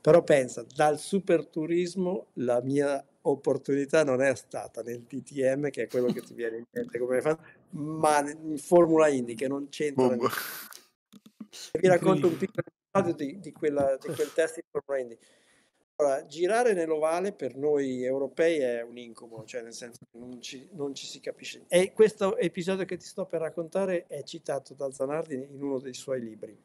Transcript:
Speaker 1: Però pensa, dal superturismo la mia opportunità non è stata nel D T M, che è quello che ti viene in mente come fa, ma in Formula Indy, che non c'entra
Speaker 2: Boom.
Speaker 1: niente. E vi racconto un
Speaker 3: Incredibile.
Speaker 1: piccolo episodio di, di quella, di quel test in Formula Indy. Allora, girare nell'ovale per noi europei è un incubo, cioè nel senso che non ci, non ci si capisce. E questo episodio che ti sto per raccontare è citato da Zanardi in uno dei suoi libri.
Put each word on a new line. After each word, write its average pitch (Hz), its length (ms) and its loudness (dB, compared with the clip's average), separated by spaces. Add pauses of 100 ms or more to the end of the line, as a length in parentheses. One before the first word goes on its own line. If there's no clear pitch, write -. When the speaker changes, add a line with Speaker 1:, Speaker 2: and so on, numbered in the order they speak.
Speaker 1:
Però 160 240 8
pensa, 127 400 2 (100)
dal 151 240 2
superturismo 175 1400 -2
la 123 280 0
mia 139 420 0 (180)
opportunità 139 800 2
non 131 200 2
è 135 120 4
stata 117 460 -12
nel 120 220 -8
D 123 200 -10
T - 100 -20 (240)
M, 147 120 -2
che 131 140 -6
è 110 60 -6
quello 123 220 0
che 123 120 -4
ti - 100 -20
viene 113 240 -6
in 120 140 -10
mente 120 280 -8
come 123 220 0
fa, 156 180 0 (340)
ma 151 460 2 (120)
in 156 260 -8
Formula 160 520 6
Indy, 123 260 0
che 117 120 -4
non 139 220 -4
c'entra 139 380 2
Speaker 2:
Boom. 123 100 4
Speaker 1:
niente. 123 180 0 (1400)
E 156 80 -4
vi 185 80 4
racconto 170 400 4
un 165 40 2
Speaker 3:
Incredibile. 170 300 -6
Speaker 1:
piccolo - 40 -8 (260)
episodio 170 340 -2
di, 139 140 -10
di - 120 -14
quella, 143 480 0
di 165 140 -8
quel 143 180 -4
test 160 240 0
in 165 140 -12
Formula 139 320 -4
Indy. 117 160 -12 (760)
Allora, 151 280 2
girare 190 480 2
nell'ovale 165 600 0
per 123 240 -8
noi 139 460 0
europei 139 580 0
è 120 200 0
un 117 160 -12
incubo, 113 480 -16
cioè 120 160 -10
nel 113 140 -14
senso 117 240 -16 (120)
che 117 80 -20
non 120 220 -16
ci, 131 320 -14
non 143 220 -6
ci - 100 -12
si - 160 -14
capisce. - 480 -12
E 185 240 4
questo 208 460 4
episodio 190 480 -2
che 185 100 -8
ti - 80 -16
sto 185 220 -8
per 165 140 -4
raccontare 170 680 -2
è 147 160 -12
citato 147 500 -8
da 139 180 -6
Zanardi 147 440 -4
in 139 280 -10
uno 139 160 -2
dei 131 140 -10
suoi 131 300 -6
libri. 110 420 -12